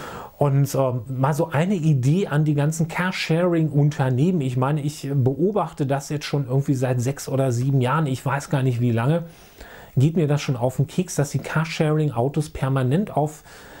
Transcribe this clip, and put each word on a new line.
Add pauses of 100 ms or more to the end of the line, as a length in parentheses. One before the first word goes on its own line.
(380)
Und,
ähm,
mal
so
eine
Idee
an
die
ganzen
Carsharing-Unternehmen.
Ich
meine,
ich
beobachte
das
jetzt
schon
irgendwie
seit
sechs
oder
sieben
Jahren,
ich
weiß
gar
nicht
wie
lange, (720)
geht
mir
das
schon
auf
den
Keks,
dass
die
Carsharing-Autos
permanent
auf (360)